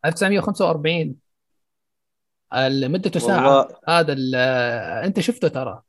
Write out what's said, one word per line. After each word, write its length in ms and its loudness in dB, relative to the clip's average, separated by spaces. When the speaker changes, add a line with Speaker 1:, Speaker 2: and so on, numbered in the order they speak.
Speaker 1:
ألف 100 0
تسعمية 240 0
وخمسة 280 -2
وأربعين. 600 -2
اللي 340 0
مدته 380 -2
Speaker 2:
والله. 100 2
Speaker 1:
ساعة. 520 4
هذا 240 4
ال-، 920 -2
أنت 160 -2
شفته 280 -2
ترى. 400 -6